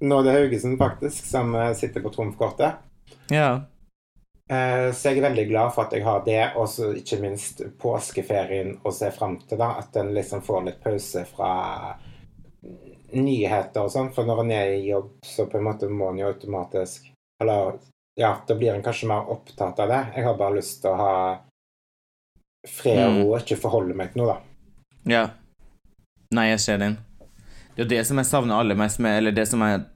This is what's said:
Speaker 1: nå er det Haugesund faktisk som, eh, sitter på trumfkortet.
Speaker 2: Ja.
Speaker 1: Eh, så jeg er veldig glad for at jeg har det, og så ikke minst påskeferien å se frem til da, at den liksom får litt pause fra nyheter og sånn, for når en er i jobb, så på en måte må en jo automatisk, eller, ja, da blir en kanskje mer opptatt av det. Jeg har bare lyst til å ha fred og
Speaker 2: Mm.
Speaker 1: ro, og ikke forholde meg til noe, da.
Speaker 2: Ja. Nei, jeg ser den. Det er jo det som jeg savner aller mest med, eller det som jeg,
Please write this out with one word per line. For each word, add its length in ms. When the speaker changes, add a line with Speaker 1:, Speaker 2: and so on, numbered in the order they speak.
Speaker 1:
nå 180
er 40
det 120
Haugesund 420
faktisk 480
som, 300
eh, 180
sitter 280
på 100
trumfkortet. 640
Speaker 2:
Ja. 320
Speaker 1:
Eh, 440
så 160
jeg 80
er 120
veldig 200
glad 240
for 120
at 80
jeg 100
har 200
det, 320
og 140
så 240
ikke 260
minst 420
påskeferien 1080
å 100
se 180
frem 360
til 100
da, 220
at 140
den 200
liksom 280
får 240
litt 180
pause 420
fra 720
nyheter 720
og 80
sånn, 200
for 120
når 180
en 80
er 240
i 140
jobb, 200
så 240
på 80
en 80
måte 240
må 220
en 100
jo 80
automatisk, 800
eller, 360
ja, 180
da 80
blir 200
en 100
kanskje 220
mer 260
opptatt 460
av 100
det. 120
Jeg 100
har 120
bare 200
lyst 240
til 100
å 60
ha 180
fred 380
og 80
Speaker 2:
Mm. 100
Speaker 1:
ro, 100
og 80
ikke 200
forholde 340
meg 180
til 100
noe, 100
da. 60
Speaker 2:
Ja. 240
Nei, 180
jeg 100
ser 180
den. 200
Det 60
er 20
jo 60
det 180
som 100
jeg 80
savner 340
aller 160
mest 240
med, 180
eller 140
det 160
som 140
jeg, 220